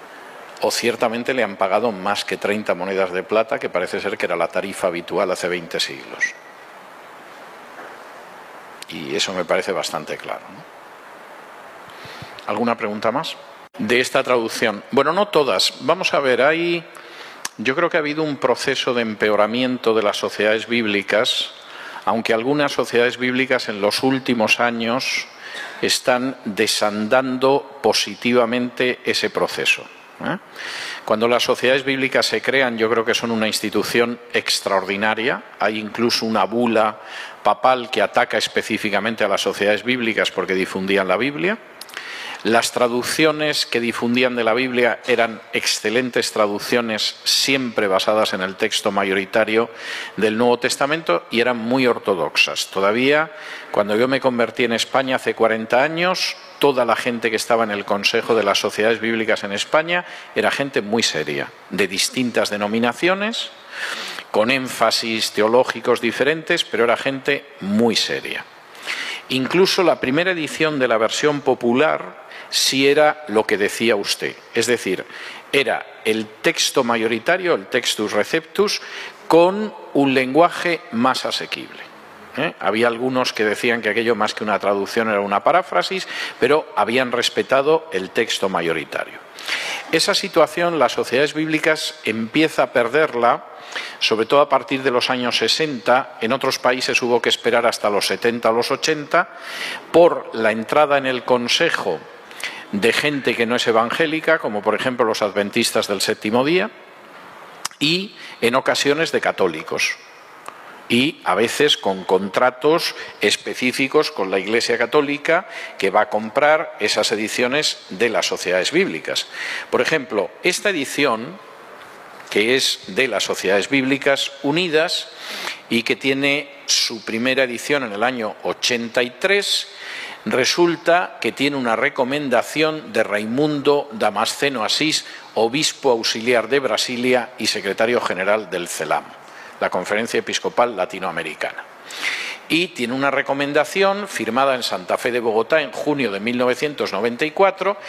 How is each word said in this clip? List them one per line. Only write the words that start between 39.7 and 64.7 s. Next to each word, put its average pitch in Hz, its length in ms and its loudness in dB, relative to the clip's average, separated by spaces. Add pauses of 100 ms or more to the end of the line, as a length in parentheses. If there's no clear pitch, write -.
bíblicas 113 480 0
porque 92 220 -2
difundían 95 540 0
la 92 100 2
Biblia. 151 400 -2 (840)
Las 117 280 2
traducciones 147 920 0
que - 160 -2
difundían 120 560 0
de 117 80 2
la 110 80 4
Biblia 123 540 2
eran 117 340 2 (100)
excelentes 117 800 -2
traducciones, 107 920 0
siempre 127 640 0
basadas 104 440 2
en 95 100 -4
el 95 140 -4
texto 110 360 -2
mayoritario 101 800 0 (460)
del 107 220 2
Nuevo 120 200 4
Testamento, 156 720 0
y 117 100 2
eran 120 160 0
muy 123 280 0
ortodoxas. 87 800 0
Todavía, 127 640 2 (380)
cuando 104 260 2
yo 123 100 4
me 131 140 0
convertí 120 420 2
en 117 80 2
España 131 460 0
hace 113 160 -2
cuarenta 113 500 2
años, 170 540 0 (220)
toda 127 260 4
la 113 100 4
gente 117 340 -2
que 110 60 -2
estaba 113 300 2
en 107 60 -2
el 101 120 -4
Consejo 107 520 0
de 107 80 4
las 98 160 2
Sociedades 107 420 2
Bíblicas 113 420 0
en 101 80 -6
España 165 540 0 (280)
era 104 160 2
gente 139 320 -2
muy 107 220 0
seria, 73 480 -4 (200)
de 95 180 0
distintas 110 600 -2
denominaciones, 120 1000 -2 (800)
con 107 180 2
énfasis 117 800 0